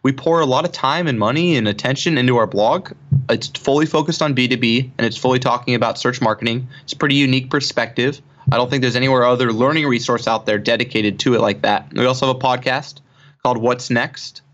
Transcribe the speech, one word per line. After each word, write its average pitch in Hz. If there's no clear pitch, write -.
We 135
pour 165
a 156
lot 135
of 175
time 160
and 127
money 147
and 110
attention 131
into 123
our 113
blog. 107
It's 117
fully 147
focused 156
on 151
B 127
two 127
B, 120
and 117
it's 113
fully 127
talking 123
about 113
search 123
marketing. 117
It's -
a -
pretty 143
unique 131
perspective. 127
I -
don't 123
think 135
there's 123
anywhere 127
other 123
learning 143
resource 123
out 113
there 104
dedicated 113
to 127
it 113
like 104
that. 104
We 117
also 131
have 131
a 127
podcast 131
called 123
What's 123
Next. -